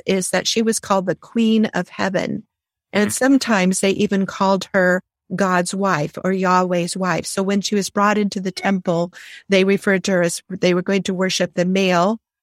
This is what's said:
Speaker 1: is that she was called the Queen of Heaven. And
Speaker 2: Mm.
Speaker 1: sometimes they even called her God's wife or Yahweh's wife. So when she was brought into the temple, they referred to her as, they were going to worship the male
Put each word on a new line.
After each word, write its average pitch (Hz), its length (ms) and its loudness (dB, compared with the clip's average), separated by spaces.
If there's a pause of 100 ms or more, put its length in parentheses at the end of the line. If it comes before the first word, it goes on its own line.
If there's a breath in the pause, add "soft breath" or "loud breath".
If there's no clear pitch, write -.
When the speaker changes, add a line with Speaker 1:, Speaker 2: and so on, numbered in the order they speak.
Speaker 1:
is 190 260 0
that 185 160 0
she - 140 0
was 220 200 0
called 190 240 0
the 170 100 -2
Queen 220 520 0
of 180 200 -4
Heaven. 196 560 -4 (480)
And 208 180 2
Speaker 2:
Mm. - 40 -6
Speaker 1:
sometimes 226 640 2
they 196 120 2
even 196 340 0
called 190 480 0
her 185 280 2 (340)
God's 180 380 0
wife 190 500 -2
or 185 100 0
Yahweh's 180 640 0
wife. 175 300 -2
So - 160 -6
when 196 200 0
she - 140 -4
was 196 140 -2
brought 202 280 2
into 208 240 -2
the 185 100 -4
temple, 180 600 -2 (380 loud breath)
they 190 140 4
referred 190 400 2
to 196 80 -2
her 180 100 2
as, 170 280 -2
they 185 240 0
were 180 80 0
going 196 220 -2
to 196 100 -4
worship 185 400 -2
the 175 120 0
male 185 540 2 (240)